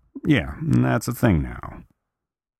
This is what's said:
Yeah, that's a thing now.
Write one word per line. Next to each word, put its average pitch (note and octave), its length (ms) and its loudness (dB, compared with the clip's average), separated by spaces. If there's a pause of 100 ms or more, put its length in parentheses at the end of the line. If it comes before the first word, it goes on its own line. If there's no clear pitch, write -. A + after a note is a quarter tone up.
(260)
Yeah, C3+ 360 0
that's B2+ 460 2
a A#2+ 60 -2
thing F#2+ 300 2
now. - 400 -12 (760)